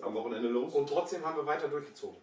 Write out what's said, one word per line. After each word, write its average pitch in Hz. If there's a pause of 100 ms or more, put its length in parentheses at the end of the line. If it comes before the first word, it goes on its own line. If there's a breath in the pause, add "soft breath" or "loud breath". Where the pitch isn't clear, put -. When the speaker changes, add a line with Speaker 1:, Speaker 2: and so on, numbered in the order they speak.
Speaker 1:
am 104
Wochenende 117
los. 123
Speaker 2:
Und 139
trotzdem 170
haben 160
wir 143
weiter 151
durchgezogen. 139